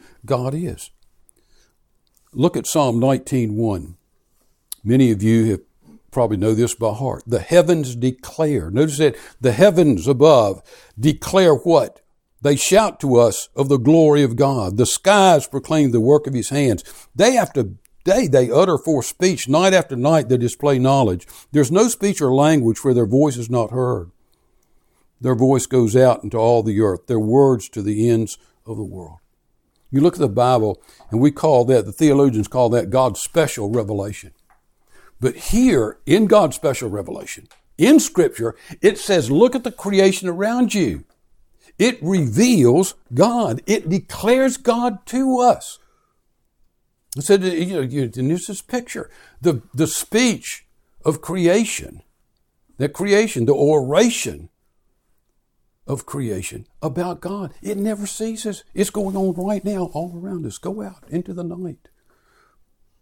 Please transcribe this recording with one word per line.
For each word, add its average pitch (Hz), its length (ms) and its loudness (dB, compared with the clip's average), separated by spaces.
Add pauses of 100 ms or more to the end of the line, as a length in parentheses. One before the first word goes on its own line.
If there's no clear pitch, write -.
(260)
God 131 280 -4
is. 156 380 -10 (1400)
Look 143 240 0
at 117 100 -6
Psalm 127 320 0
nineteen 127 560 0
one. 95 420 -4 (840)
Many 123 260 4
of 101 140 -2
you 113 220 2
have 104 160 -2 (500)
probably 110 260 -2
know 110 160 0
this 113 220 -2
by 110 180 -4
heart. 120 320 -8
"The 117 140 -2
heavens 160 560 2
declare." 127 720 -4
Notice 139 300 0
that 151 180 2 (240)
the 123 100 2
heavens 151 560 4
above 127 540 4 (360)
declare 156 580 2
what? 139 460 0 (400)
"They 143 140 2
shout 190 440 0
to 135 160 0
us 117 400 2
of 139 120 -2
the 139 100 2
glory 147 440 4
of 120 140 0
God. 117 420 -2
The 120 80 4
skies 190 600 2
proclaim 147 420 0
the 117 100 2
work 147 280 2
of 135 80 -6
his 117 140 -6
hands. 135 340 0 (320)
Day 226 200 2
after 139 360 -2 (320)
day 202 240 0
they 127 240 2
utter 160 260 2
forth 143 300 -2
speech. 175 420 -2
Night 185 240 2
after 165 220 0
night 135 340 0
they 127 80 2
display 127 400 0
knowledge. 127 500 0 (240)
There's 139 200 2
no 214 160 4
speech 202 340 -4
or 131 100 0
language 135 520 2
where 131 100 0
their 117 140 0
voice 131 300 0
is 117 120 -10
not 113 220 -2
heard." 120 400 -4 (1120)
Their 131 80 2
voice 131 320 2
goes 120 300 0
out 127 280 4
into 101 140 -6
all 117 240 2
the 107 200 -2
earth, 98 260 -2
their 120 120 -2
words 123 500 2
to 107 120 -10
the 107 260 -2
ends 113 300 0 (260)
of 113 140 -14
the 107 60 -10
world. 90 340 -16 (720)
You 135 120 0
look 170 120 2
at 175 60 -14
the 139 100 0
Bible, 113 500 0 (300)
and 113 100 -2
we 143 120 4
call 143 340 2
that, 120 220 2
the 107 40 -12
theologians 139 560 2
call 123 220 0
that 104 220 -2
God's 127 300 0
special 120 500 -4
revelation. 104 600 -6 (840)
But 123 160 -2
here, 196 720 2
in 196 220 4
God's 180 280 4
special 127 360 -4
revelation, - 560 -12 (280)
in 254 240 6
Scripture, 127 560 -2 (260)
it 196 180 2
says, 151 320 -2
"Look 220 240 4
at 247 80 -6
the 240 80 -8
creation 190 580 0
around 214 460 -2
you." 101 300 -2 (720)
It 247 240 2
reveals 165 920 2 (180)
God. 170 540 0
It 196 240 -2
declares 247 680 0
God 233 500 -4
to 262 320 -2
us. - 400 0 (1400)
It 143 60 -8
said, 196 200 2
you 180 300 -4
know, 160 80 -2
you, 131 220 -4
and 127 260 -6
this 175 180 -4
is 196 140 -12
picture, - 480 -10 (320)
the, 143 220 -2 (100)
the 151 140 -2
speech - 800 -4 (360)
of 156 160 -2
creation, 185 840 -2 (760)
that 147 160 -4
creation, 202 520 0
the 139 100 2
oration 143 920 0 (1400)
of - 200 -10
creation 110 580 -8 (160)
about 170 400 -8
God. 190 400 -10
It 202 160 -8
never 208 300 -6
ceases. 220 560 -10 (100)
It's 196 160 -2
going 196 260 -6
on 190 180 -2
right 190 300 -6
now 190 300 -6
all 170 240 -10
around 180 260 -10
us. 113 140 -12
Go 202 240 -10
out 190 280 -18
into 175 220 -8
the 175 120 -12
night. 170 460 -14 (1120)